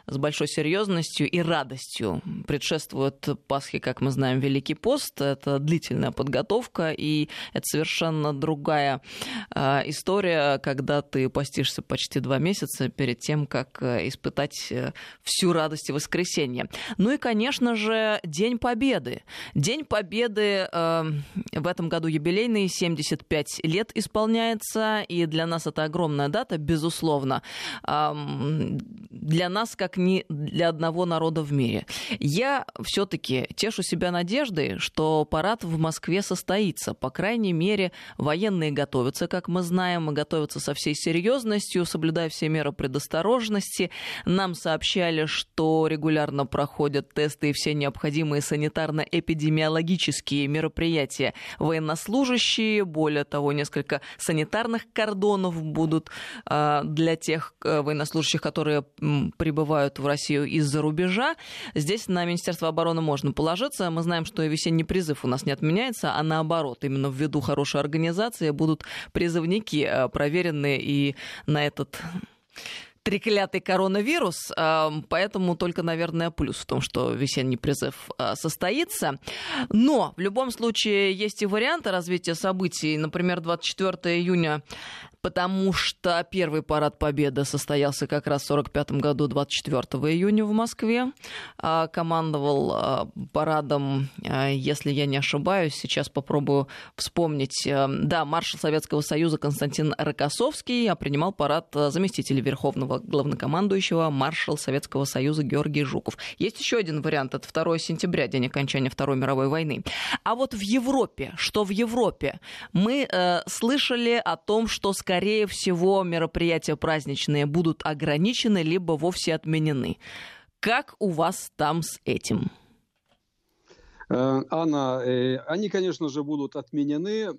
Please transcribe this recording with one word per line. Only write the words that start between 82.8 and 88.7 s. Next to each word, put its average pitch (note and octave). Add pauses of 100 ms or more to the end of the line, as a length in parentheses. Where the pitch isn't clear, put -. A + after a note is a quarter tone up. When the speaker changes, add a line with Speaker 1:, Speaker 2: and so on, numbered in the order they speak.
Speaker 1:
Например, F3
двадцать E3+
четвёртое F#3
июня, E3+ (600)
потому F#3+
что E3+
первый D#3+
парад D3+
Победы C#3
состоялся C#3+
как D3
раз D3
в -
сорок C#3+